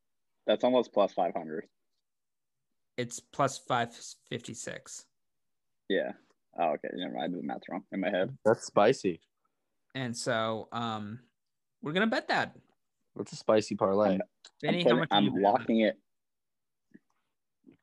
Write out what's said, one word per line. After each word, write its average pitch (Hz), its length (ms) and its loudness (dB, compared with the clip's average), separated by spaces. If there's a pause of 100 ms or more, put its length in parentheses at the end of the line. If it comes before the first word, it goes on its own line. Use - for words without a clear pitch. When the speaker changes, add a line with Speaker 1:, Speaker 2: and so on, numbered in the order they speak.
(480)
Speaker 1:
that's 107 160 2
almost 123 300 2
plus 95 200 4
five 87 200 0
hundred. 80 340 -8 (1300)
Speaker 2:
It's 120 220 -6
plus - 380 -2
five 120 360 -2 (360)
fifty-six. - 760 -12 (840)
Speaker 1:
Yeah. 82 240 0 (440)
Oh, 82 120 0
okay. - 240 -4
Never 82 200 -8
mind. 62 100 -4
I 82 40 -2
did 90 120 -6
the - 80 -8
math 62 220 -8
wrong - 220 -8
in 101 80 -6
my 92 100 -2
head. 101 260 -2 (100)
Speaker 3:
That's 113 200 4
spicy. 101 540 2 (760)
Speaker 2:
And 123 200 -6
so, 110 560 -4
um, 113 480 -6 (600)
we're 147 120 -6
gonna 202 140 2
bet 269 220 -2
that. 175 260 0 (600)
Speaker 3:
That's - 180 -8
a - 20 -14
spicy 110 400 2
parlay. 101 400 4
Speaker 1:
I'm, 95 60 0 (400)
Speaker 2:
Benny, 160 180 0
Speaker 1:
I'm 175 40 -2
Speaker 2:
how - 20 -
Speaker 1:
putting, 120 140 4
Speaker 2:
much 160 120 0
are 101 60 4
Speaker 1:
I'm 104 80 6
Speaker 2:
you 98 60 2
betting? 92 120 0
Speaker 1:
locking 113 380 4
it. 104 180 2 (1800)